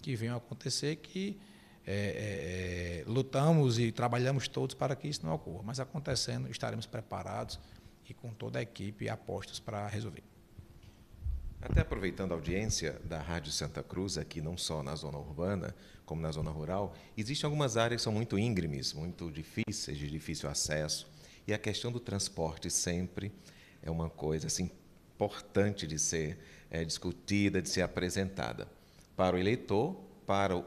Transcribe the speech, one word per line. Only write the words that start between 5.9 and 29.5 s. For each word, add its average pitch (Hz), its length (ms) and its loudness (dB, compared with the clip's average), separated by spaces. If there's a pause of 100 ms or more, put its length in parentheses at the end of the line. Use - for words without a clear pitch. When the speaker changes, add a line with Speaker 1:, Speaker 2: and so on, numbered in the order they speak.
Speaker 1:
estaremos 113 360 -4
preparados 107 720 -4 (480)
e 123 60 -12
com - 220 -10
toda 117 240 -4
a 123 40 0
equipe 110 460 -6
apostos 98 500 -6
para 104 280 -4
resolver. 104 360 -6 (1400)
Speaker 2:
Até - 180 6
aproveitando 95 520 2
a - 20 2
audiência 85 720 0
da 80 180 -4
Rádio 80 280 -4
Santa 73 320 -2
Cruz, 92 360 -4
aqui 76 240 -4
não 80 120 -2
só 78 280 -2
na 69 120 -4
zona 76 220 -6
urbana, 80 580 -2 (300)
como 78 160 -4
na 80 100 0
zona 78 200 -2
rural, 87 420 -2 (240)
existem 131 300 -2
algumas 143 320 4
áreas 117 240 4
que - 20 0
são 113 80 2
muito 104 260 2
íngremes, 85 540 2
muito 85 380 -4
difíceis, 78 680 -4
de 73 140 -2
difícil 76 400 -4
acesso, 76 600 0 (360)
e 107 80 2
a 107 40 2
questão 110 320 -2
do 120 80 -2
transporte 87 720 -2
sempre 90 640 0 (500)
é 80 80 -2
uma 82 200 0
coisa, 78 360 0
assim, 87 240 0 (440)
importante 101 720 2
de 76 120 -2
ser, 80 400 2 (320)
é, 82 140 0
discutida, 95 800 2
de - 80 -4
ser 92 100 4
apresentada 87 880 0 (480)
para 90 180 6
o 90 40 4
eleitor, 113 580 4 (300)